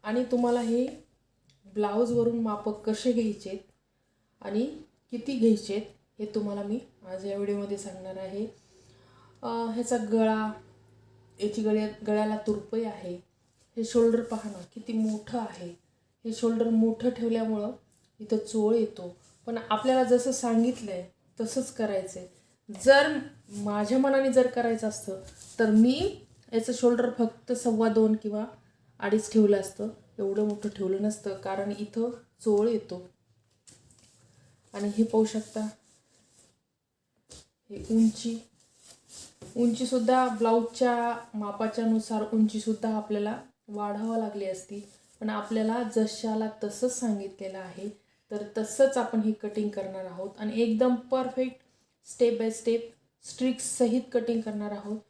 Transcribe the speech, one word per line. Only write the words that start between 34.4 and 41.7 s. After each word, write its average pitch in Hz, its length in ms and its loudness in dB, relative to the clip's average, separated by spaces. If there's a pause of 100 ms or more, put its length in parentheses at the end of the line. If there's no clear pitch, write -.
आणि 202 240 -4
हे 226 60 6
पाहू 220 220 4
शकता, 214 420 -4 (2000)
हे 208 220 -12
उंची, 226 460 2 (1160)
उंचीसुद्धा 247 760 2
ब्लाऊजच्या 233 840 2 (200)
मापाच्यानुसार 220 1000 0